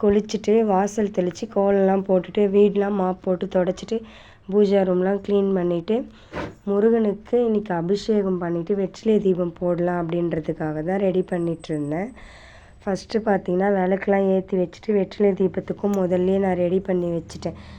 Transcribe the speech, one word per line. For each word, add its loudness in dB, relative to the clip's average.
குளிச்சுட்டு, 2
வாசல் 0
தெளிச்சு, -4
கோலம்லாம் 4
போட்டுட்டு, 0
வீடெலாம் 4
மாப் -2
போட்டு -2
தொடச்சிட்டு, -2
பூஜா 4
ரூம்லாம் 0
க்ளீன் 2
பண்ணிட்டு, 0
முருகனுக்கு 2
இன்னைக்கு 0
அபிஷேகம் 0
பண்ணிட்டு, -2
வெற்றிலை 0
தீபம் 0
போடலாம் -2
அப்படின்றதுக்காக -4
தான் -2
ரெடி 2
பண்ணிட்டு -4
இருந்தேன். -4
ஃபஸ்ட்டு -4
பார்த்தீங்கன்னா, 0
விளக்குலாம் 2
ஏத்தி 0
வச்சுட்டு, -2
வெற்றிலை 2
தீபத்துக்கும் -2
முதல்லயே 2
நான் 0
ரெடி 0
பண்ணி -2
வச்சுட்டேன். -8